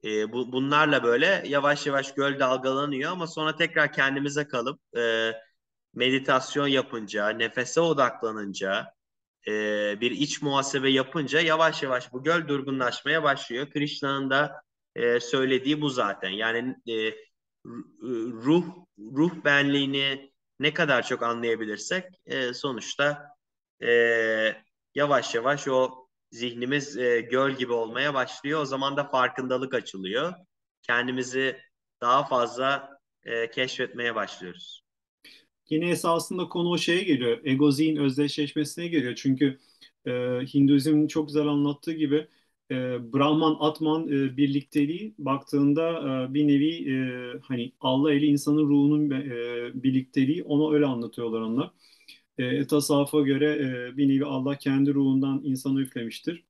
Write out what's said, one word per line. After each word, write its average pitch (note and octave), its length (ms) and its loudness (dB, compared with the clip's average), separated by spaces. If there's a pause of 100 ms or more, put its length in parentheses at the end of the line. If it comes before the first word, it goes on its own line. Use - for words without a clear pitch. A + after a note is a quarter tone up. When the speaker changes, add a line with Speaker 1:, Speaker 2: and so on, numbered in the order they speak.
Speaker 1:
e, G#2+ 300 -2
bu, B2 180 -4
bunlarla C#3 520 2
böyle C#3+ 440 4
yavaş C#3+ 400 2
yavaş C#3 260 -2
göl C#3 260 -2
dalgalanıyor C3+ 720 0
ama F3 160 -6
sonra D#3 280 -4
tekrar D#3+ 380 0
kendimize C#3+ 540 0
kalıp, B2+ 320 -4 (180)
e, A2+ 340 2 (640)
meditasyon C3 720 0
yapınca, G#2+ 640 -2
nefese A#2 520 -2
odaklanınca, A2 1120 0 (540)
e, G#2+ 40 -4 (500)
bir B2 100 0
iç C#3+ 300 -4
muhasebe C3+ 500 0
yapınca C3 480 0
yavaş D#3+ 440 2
yavaş B2+ 300 -4
bu B2+ 100 -10
göl D#3+ 240 0
durgunlaşmaya C3+ 760 -2
başlıyor. C#3 460 -2
Krishna'nın C#3 600 -4
da, C#3+ 320 0 (340)
e, A#2+ 240 2
söylediği C3 640 0
bu D3 80 0
zaten. G2+ 400 -4
Yani, A2+ 460 -4 (120)
e, A#2 60 -6 (720)
ru-, A#2 800 -10
ruh, E3 220 4 (340)
ruh D3 460 -2
benliğini C#3 840 0 (280)
ne D3+ 140 0
kadar C#3+ 340 2
çok B2 160 -2
anlayabilirsek, A#2 840 -2 (200)
e, B2+ 280 -4
sonuçta, C#3+ 680 -4 (640)
e, A#2+ 80 2 (1040)
yavaş C#3 400 2
yavaş C#3 320 0
o C3 400 0 (240)
zihnimiz, B2 680 -4
e, A#2+ 240 2
göl B2+ 300 0
gibi C3 220 -4
olmaya A#2 400 -2
başlıyor. C#3 480 -4
O C#3+ 40 -2
zaman C3+ 320 -2
da C#3+ 60 -2
farkındalık B2+ 680 0
açılıyor. A2+ 600 -4 (480)
Kendimizi B2+ 760 -2 (440)
daha B2+ 220 4
fazla, C3 640 0 (340)
e, A#2 280 -4
keşfetmeye B2 640 -4
başlıyoruz. - 680 -8 (840)
Speaker 2:
Yine D#3+ 200 0
esasında E3+ 600 0
konu F3 200 0
o F3 80 2
şeye F3+ 260 0
geliyor. B2 400 2
Ego C#3 280 4
zihin D#3 240 2
özdeşleşmesine D3 920 -2
geliyor. B2+ 280 -2
Çünkü, C3+ 440 0 (460)
e, C3 60 -4 (420)
Hinduizm'in C#3+ 540 4
çok D3+ 200 -2
güzel D3 200 0
anlattığı C#3+ 460 -2
gibi, D3+ 340 0 (440)
e, C3 40 -4 (380)
Brahman D3+ 460 2
Atman, D#3 480 0
e, C#3 300 -2
birlikteliği D3 800 -2
baktığında, C#3+ 720 0 (100)
e, C3 340 -4
bir D3 140 2
nevi, D3 460 2
e, B2 460 -6
hani B2 400 -6
Allah C#3 340 2
ile C#3+ 120 4
insanın D3 440 4
ruhunun, D3 420 4
e, B2 720 -6
birlikteliği, C3+ 600 2
onu D3+ 320 2
öyle D3 100 6
anlatıyorlar A#2 560 -4
onlar. A#2+ 300 -2 (720)
E, C3 260 -2
tasavvufa D3 540 2
göre, C#3 240 2 (480)
e, C3 40 -8
bir C#3+ 120 4
nevi C3+ 160 4
Allah C3+ 320 -2
kendi C#3 360 2
ruhundan C3+ 500 2
insana C3+ 380 0
üflemiştir. C3 680 -8